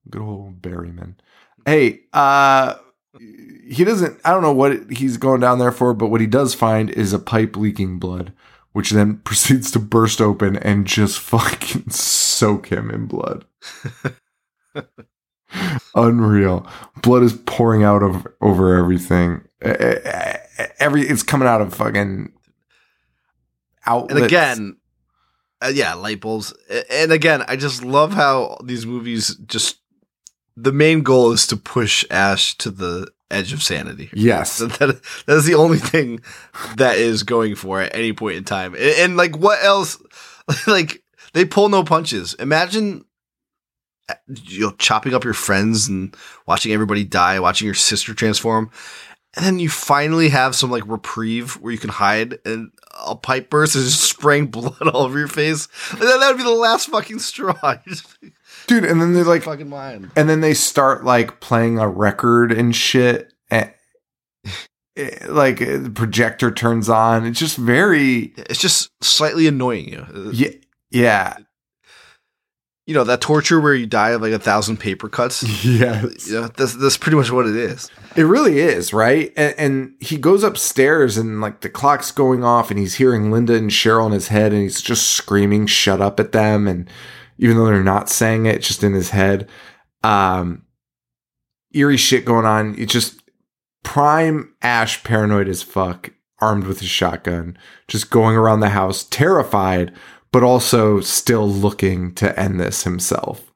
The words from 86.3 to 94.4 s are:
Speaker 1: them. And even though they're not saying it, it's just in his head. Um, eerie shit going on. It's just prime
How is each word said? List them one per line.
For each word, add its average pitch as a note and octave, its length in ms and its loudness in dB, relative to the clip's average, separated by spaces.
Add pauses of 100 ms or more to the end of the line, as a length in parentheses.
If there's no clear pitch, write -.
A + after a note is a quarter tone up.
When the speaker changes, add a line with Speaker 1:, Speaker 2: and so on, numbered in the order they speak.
Speaker 1:
them. G#2+ 340 2
And F2+ 220 -4 (500)
even A2+ 200 4
though A2+ 80 4
they're G#2 160 4
not G2 260 0
saying A2+ 380 0
it, A2 80 4
it's - 140 -4
just - 160 -4
in G2 100 2
his F#2 160 -2
head. G2 360 2 (560)
Um, F#2 640 0 (1080)
eerie C#3+ 240 4
shit B2 260 2
going A#2 220 2
on. G#2+ 320 0
It's G#2+ 140 -6
just - 280 -2 (600)
prime D3+ 800 0